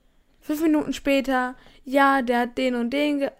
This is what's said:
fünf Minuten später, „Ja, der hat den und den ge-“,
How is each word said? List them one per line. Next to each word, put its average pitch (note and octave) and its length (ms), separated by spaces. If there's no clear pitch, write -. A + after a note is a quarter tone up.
fünf D4+ 200
Minuten D4+ 320
später, C4 640
„Ja, C#4 360
der A#3+ 200
hat A#3+ 160
den B3+ 180
und A#3+ 160
den D4 280
ge-“, C#4 200